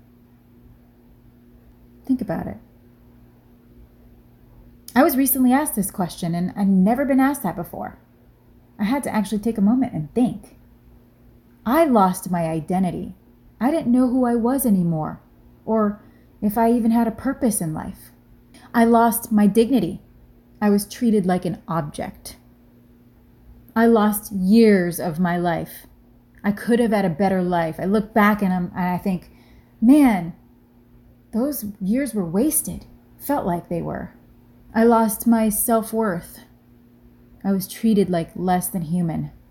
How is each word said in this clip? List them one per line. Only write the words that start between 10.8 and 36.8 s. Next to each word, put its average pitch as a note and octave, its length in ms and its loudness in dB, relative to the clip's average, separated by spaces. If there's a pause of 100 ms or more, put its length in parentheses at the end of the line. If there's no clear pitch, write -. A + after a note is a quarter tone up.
I D4 180 4
lost F#3+ 460 2
my E3+ 180 -2
identity. E3 680 -4 (440)
I B3+ 120 0
didn't D#4 180 -2
know B3+ 160 4
who B3+ 180 2
I A#3+ 120 0
was B3 280 0
anymore, E3+ 560 0 (460)
or G#3 340 -2 (400)
if G#3 160 -2
I A#3 140 2
even A3+ 220 2
had A3+ 160 2
a - 20 -4
purpose B3 500 -4
in D#3+ 140 -6
life. - 380 -14 (600)
I A#3 120 4
lost A#3 480 2
my G#3 160 4
dignity. A3+ 520 0 (640)
I G#3 80 2
was G3+ 160 0
treated G#3+ 400 0
like F3+ 180 -2
an G3+ 220 -8
object. - 680 -8 (1400)
I A3+ 120 4
lost G#3+ 440 2
years F#3+ 680 4
of D#3 180 -6
my F3 180 0
life. E3 520 -6 (560)
I G3+ 80 0
could A3+ 260 0
have A#3 140 2
had G3+ 120 2
a F3+ 60 2
better F#3+ 320 0
life. E3+ 380 -2
I - 40 -6
look G#3+ 300 0
back G#3 260 4
and F#3 120 0
I'm, F3+ 240 -4
and F3+ 120 -2
I F3+ 100 -2
think, F#3 320 -6 (500)
"Man, A3 540 4 (1000)
those B3+ 320 -4 (160)
years A3+ 340 -2
were G3+ 100 -2
wasted." F#3+ 640 -2 (320)
Felt - 260 -4
like F3 240 -4
they E3+ 140 -4
were. D3+ 320 -8 (580)
I A3+ 120 2
lost A3+ 420 2
my A3+ 220 2
self-worth. G#3+ 920 -4 (1040)